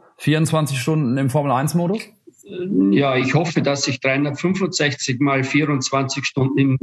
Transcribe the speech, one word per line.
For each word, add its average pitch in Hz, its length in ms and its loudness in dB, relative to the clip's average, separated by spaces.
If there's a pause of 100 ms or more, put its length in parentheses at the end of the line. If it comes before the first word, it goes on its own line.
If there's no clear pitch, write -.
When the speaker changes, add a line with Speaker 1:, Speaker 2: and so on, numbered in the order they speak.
(160)
Speaker 1:
vierundzwanzig 151 640 0
Stunden 139 380 0
im 135 120 0
Formel 143 220 0
eins 135 220 0
Modus? 175 300 -2 (880)
Speaker 2:
Ja, 135 260 2
ich 131 160 0
hoffe, 165 280 0
dass 139 280 -2
ich 127 100 -4
dreihundertfünfundsechzig 143 1200 -2
mal 135 240 2
vierundzwanzig 139 800 0
Stunden 135 340 0
im 135 260 4